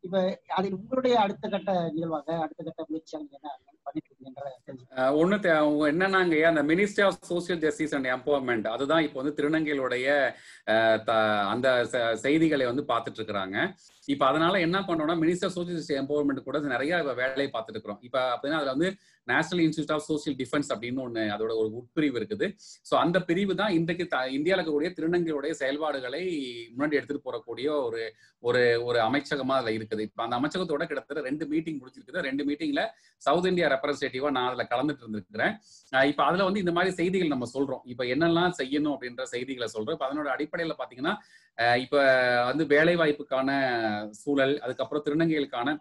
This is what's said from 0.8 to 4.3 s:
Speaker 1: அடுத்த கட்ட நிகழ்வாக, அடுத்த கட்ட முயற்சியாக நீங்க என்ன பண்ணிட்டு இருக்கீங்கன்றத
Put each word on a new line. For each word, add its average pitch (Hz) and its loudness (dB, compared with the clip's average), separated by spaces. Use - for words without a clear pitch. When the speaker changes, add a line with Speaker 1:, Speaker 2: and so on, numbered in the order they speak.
Speaker 1:
அடுத்த 196 0
கட்ட 180 0
நிகழ்வாக, 160 -4
அடுத்த 160 -6
கட்ட - -10
முயற்சியாக 311 -8
நீங்க 285 -18
என்ன - -16
பண்ணிட்டு - -10
இருக்கீங்கன்றத 135 -14